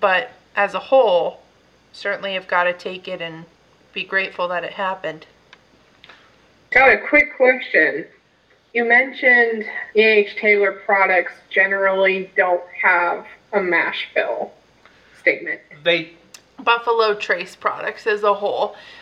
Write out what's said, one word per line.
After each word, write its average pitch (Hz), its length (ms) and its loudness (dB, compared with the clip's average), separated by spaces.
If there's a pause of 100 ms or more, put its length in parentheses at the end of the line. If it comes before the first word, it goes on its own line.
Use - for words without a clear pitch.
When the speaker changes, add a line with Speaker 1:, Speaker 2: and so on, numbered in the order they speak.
Speaker 1:
But 185 320 0 (220)
as 196 200 -2
a 196 40 -4
whole, 185 640 2 (520)
certainly 196 420 -8
have 185 120 -8
gotta 180 280 0
take 185 340 -12
it 180 140 -10
and 165 240 -14 (480)
be 190 100 -8
grateful 190 440 -4
that 175 160 -4
it - 100 -10
happened. 185 500 -6 (1500)
Speaker 2:
Got 262 220 6
a 208 60 2
quick 294 380 0
question. 254 680 2 (680)
You 233 100 0
mentioned 240 800 2 (300)
E 214 80 4
H 214 340 4
Taylor 202 360 2
products 190 600 0 (180)
generally 190 880 0
don't 180 260 2 (200)
have 175 440 0 (260)
a 208 80 2
mash 170 540 -2
bill - 380 -4 (680)
statement. 156 400 -2 (240)
Speaker 3:
They 170 280 0 (460)
Speaker 1:
Buffalo 233 560 0
Trace 185 420 -6
products - 500 -8
as 208 160 -2
a 208 120 2
whole. 202 420 -4 (260)